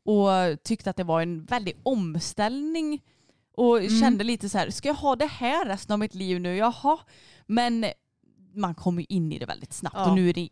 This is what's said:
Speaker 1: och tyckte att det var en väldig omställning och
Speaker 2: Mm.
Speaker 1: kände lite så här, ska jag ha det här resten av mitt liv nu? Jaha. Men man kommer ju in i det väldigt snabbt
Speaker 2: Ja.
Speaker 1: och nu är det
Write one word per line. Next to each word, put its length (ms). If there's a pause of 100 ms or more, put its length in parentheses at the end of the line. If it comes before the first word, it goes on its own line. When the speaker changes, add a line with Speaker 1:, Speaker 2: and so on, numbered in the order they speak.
Speaker 1:
och 260 (340)
tyckte 260
att 80
det 60
var 180
en 240
väldig 280 (100)
omställning 1160 (560)
och 220
Speaker 2:
Mm. 220
Speaker 1:
kände 220
lite 260
så 80
här, 120
ska 180
jag 80
ha 200
det 100
här 400
resten 280
av 60
mitt 160
liv 260
nu? 140
Jaha. 440 (480)
Men 380 (720)
man 200
kommer 260
ju 80
in 220
i 80
det 60
väldigt 280
snabbt 240
Speaker 2:
Ja. 120
Speaker 1:
och 60
nu 140
är 40
det 180